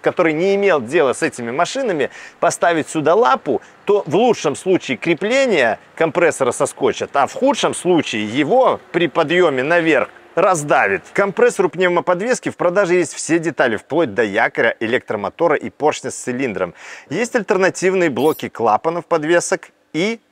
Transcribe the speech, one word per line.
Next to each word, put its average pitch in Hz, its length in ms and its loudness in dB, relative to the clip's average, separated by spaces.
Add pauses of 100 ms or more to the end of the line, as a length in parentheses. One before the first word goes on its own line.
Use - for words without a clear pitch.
который 160 320 2
не 196 220 0
имел 190 260 2
дела 131 320 2
с - 80 -4
этими 123 280 -4
машинами, 170 600 -2 (280)
поставить 170 500 0
сюда 160 260 0
лапу, 226 480 0 (220)
то 202 220 0
в 151 100 -2
лучшем 202 400 2
случае 180 400 -2
крепление 180 840 0 (160)
компрессора 156 560 2
соскочит, - 640 -2
а 139 120 2
в - 80 -12
худшем 226 400 0
случае 143 500 0
его 147 560 2 (100)
при 175 160 0
подъёме 156 560 0
наверх 160 460 2 (260)
раздавит. 151 680 2 (100)
К - 40 -4
компрессору 202 520 0
пневмоподвески 180 800 -2
в - 80 -8
продаже 175 380 2
есть 175 200 0
все 165 240 -2
детали, 143 380 0
вплоть 135 380 -2
до 113 100 2
якоря, 113 560 0
электромотора 113 720 -2
и 107 160 -6
поршня 135 400 -2
с - 60 -12
цилиндром. 110 580 -6 (360)
Есть 226 260 -4
альтернативные 185 760 0
блоки 131 380 0
клапанов 131 580 0
подвесок 165 640 0 (240)
и 208 280 -4 (120)